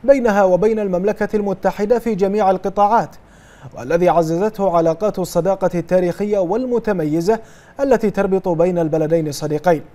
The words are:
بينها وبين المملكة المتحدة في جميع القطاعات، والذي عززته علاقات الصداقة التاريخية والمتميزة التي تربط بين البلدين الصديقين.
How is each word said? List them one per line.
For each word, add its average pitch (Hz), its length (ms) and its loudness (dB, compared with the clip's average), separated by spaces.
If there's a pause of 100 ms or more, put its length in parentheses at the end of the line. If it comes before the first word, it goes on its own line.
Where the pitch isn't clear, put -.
بينها 233 400 4
وبين 190 340 2
المملكة 196 580 -2
المتحدة 202 600 -2
في 220 160 -2
جميع 196 360 0
القطاعات، 196 680 0 (600)
والذي 170 300 0
عززته 170 680 0
علاقات 165 420 0
الصداقة 180 560 -2
التاريخية 180 640 0
والمتميزة 196 1000 -2 (420)
التي 247 300 2
تربط 190 380 -2
بين 175 300 0
البلدين 160 500 0
الصديقين. 151 540 -2 (120)